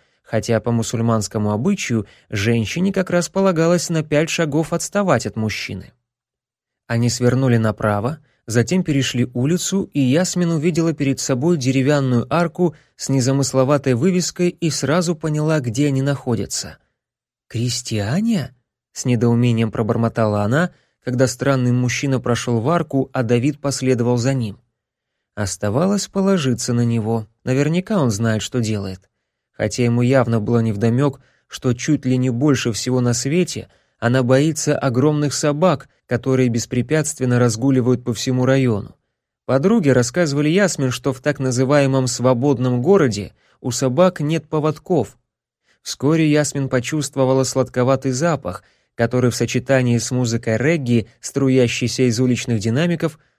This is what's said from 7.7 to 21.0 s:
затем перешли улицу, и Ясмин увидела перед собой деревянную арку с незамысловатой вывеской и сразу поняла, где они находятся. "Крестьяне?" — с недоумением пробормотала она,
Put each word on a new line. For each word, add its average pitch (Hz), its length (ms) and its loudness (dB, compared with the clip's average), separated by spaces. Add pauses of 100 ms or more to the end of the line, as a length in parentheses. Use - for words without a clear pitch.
затем 120 380 0
перешли 131 500 0
улицу, 170 580 -2
и 147 80 0
Ясмин 170 500 2
увидела 165 420 0
перед 135 280 -2
собой 147 360 0
деревянную 131 760 0
арку 170 420 0 (220)
с - 120 -10
незамысловатой 135 840 2
вывеской 180 540 0
и 175 220 -4
сразу 170 440 -2
поняла, 156 460 -2
где 127 280 0
они 135 140 0
находятся. 120 760 -4 (720)
"Крестьяне?" — 120 1040 -4 (380)
с - 120 -10
недоумением 117 680 2
пробормотала 113 720 0
она, 147 300 0 (320)